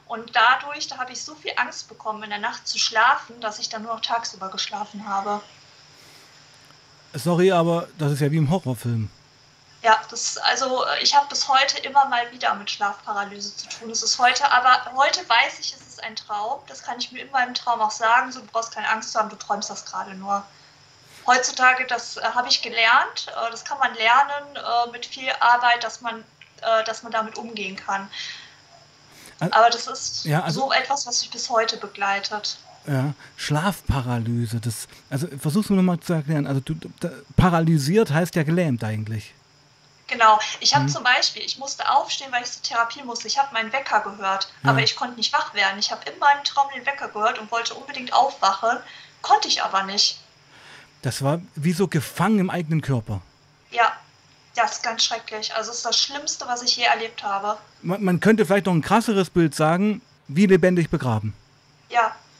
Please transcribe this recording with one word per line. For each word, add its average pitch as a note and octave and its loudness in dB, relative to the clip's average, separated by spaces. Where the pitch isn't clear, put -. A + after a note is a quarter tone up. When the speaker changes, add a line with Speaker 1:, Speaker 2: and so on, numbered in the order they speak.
Speaker 1:
Und A3+ -8
dadurch, C4 2
da C4+ -14
habe B3 -8
ich A#3+ -10
so D4+ -14
viel - -8
Angst - -6
bekommen, G#3+ -10
in G#3+ -12
der G#3 -6
Nacht A3+ -8
zu G#3+ -6
schlafen, A#3 0
dass G#3+ -6
ich - -8
dann G#3+ -10
nur A3+ -8
noch A3+ -8
tagsüber A3 -4
geschlafen G3+ -10
habe. G#3 -4
Speaker 2:
Sorry, F3 4
aber E3+ 2
das D3 0
ist C#3 -2
ja C#3+ 2
wie D#3+ 2
im D3+ 4
Horrorfilm. A#2+ -2
Speaker 1:
Ja, A3 4
das, - -8
also, B3+ 0
äh, - -2
ich - 2
habe C#4+ 4
bis - -2
heute C4+ 2
immer C4+ 4
mal A#3+ -2
wieder A3 -2
mit G3+ -8
Schlafparalyse G3+ -6
zu - -12
tun. A3+ -12
Es A3+ -4
ist - 0
heute, B3+ 4
aber B3 4
heute D4+ 2
weiß C4 2
ich, - -8
es - -20
ist - -20
ein A3 -12
Traum. A3 -6
Das - -18
kann B3 -8
ich B3+ -8
mir B3+ -12
in - -18
meinem B3 0
Traum A#3 0
auch G#3+ 2
sagen. B3 2
So, B3+ -14
du G#3 -18
brauchst A3+ -4
keine G#3+ -6
Angst A3 -4
zu B3 -2
haben, G#3+ 0
du - -14
träumst - -4
das G3 -12
gerade G3 -10
nur. G3 -4
Heutzutage, B3+ 4
das, A#3 -6
äh, - -8
habe A#3+ 0
ich - 2
gelernt, A#3 2
äh, A3+ -4
das A3 -12
kann C#4+ -6
man A#3+ 0
lernen, C#4+ 2
äh, A#3+ 0
mit A#3+ -12
viel C4 -8
Arbeit, A#3+ 4
dass A3 -10
man, A3+ -8
äh, A3 2
dass A3 -8
man A3 -12
damit A3 -4
umgehen G#3+ -10
kann. G3 -6
Speaker 2:
Al- E3+ -2
Speaker 1:
Aber A3+ 8
das A#3+ -4
ist - -8
Speaker 2:
Ja, D#3+ 0
also E3 -2
Speaker 1:
so C4+ -2
etwas, C4 0
was A#3+ -2
mich - -8
bis - -10
heute A3+ 0
begleitet. G3 -6
Speaker 2:
Ja, C#3 0
Schlafparalyse, A#2+ -2
das, A2 -6
also C#3 -4
versuch's D#3 0
mir G3 4
noch F#3 6
mal F3 2
zu F3 -2
erklären. D3 0
Also C3+ 0
du, D#3 -4
du, - -10
da, E3+ -6
paralysiert E3 4
heißt D#3+ 0
ja E3+ 2
gelähmt D#3 0
eigentlich. G#2+ -6
Speaker 1:
Genau. A3 6
Ich C4 4
hab C#4 4
Speaker 2:
Mhm. - 2
Speaker 1:
zum - -4
Beispiel, B3 2
ich - -8
musste - -8
aufstehen, - 0
weil B3 0
ich B3 -10
zur - -12
Therapie B3 -2
musste. A#3 -8
Ich - -4
hab C#4 0
meinen A3 -4
Wecker A#3 0
gehört, G3 -4
Speaker 2:
Ja. C3+ 4
Speaker 1:
aber A3+ 4
ich - 0
konnte A#3+ -6
nicht - 0
wach D4+ -2
werden. G3+ 0
Ich - -4
hab - -8
in - -10
meinem C#4+ 4
Traum C#4 0
den B3+ -12
Wecker C#4 -4
gehört A3 -2
und G#3+ -14
wollte A#3 -4
unbedingt C4 -8
aufwachen, A#3 2
konnte G4+ 2
ich - 0
aber G3 0
nicht. G3 0
Speaker 2:
Das B2+ -2
war D3 0
wie E3 2
so F#3 2
gefangen F#3+ 2
im F#3 2
eigenen D#3+ -2
Körper. A2+ -2
Speaker 1:
Ja, A#3 0
das A#3 0
ist - -12
ganz A3+ -2
schrecklich. A3 -6
Also A3 -4
es A#3 -8
ist - -6
das A3+ 0
Schlimmste, D4 -4
was B3 -4
ich A#3+ 0
je A#3+ 0
erlebt A3+ 0
habe. G#3 -4
Speaker 2:
Man, G3 -2
man F3+ 2
könnte G#3+ 6
vielleicht G3 4
noch F#3+ 4
ein D#3+ 4
krasseres G3+ 2
Bild E3 4
sagen: F#3 2
wie F3 4
lebendig F3+ 6
begraben. A2 0
Speaker 1:
Ja. A#3 2